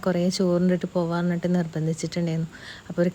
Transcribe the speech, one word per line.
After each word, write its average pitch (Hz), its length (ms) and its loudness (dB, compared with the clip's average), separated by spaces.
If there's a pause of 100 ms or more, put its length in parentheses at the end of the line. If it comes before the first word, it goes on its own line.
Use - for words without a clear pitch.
കുറേ 175 160 2 (160)
ചോറിൻ്റെ 180 400 4
ഇട്ട് 180 160 -4
പോവാൻ 170 240 0
പറഞ്ഞിട്ട് 175 380 0
നിർബന്ധിച്ചിട്ടുണ്ടായിരുന്നു. 160 920 -2 (380)
അപ്പോൾ 170 160 -2
ഒരു 175 120 2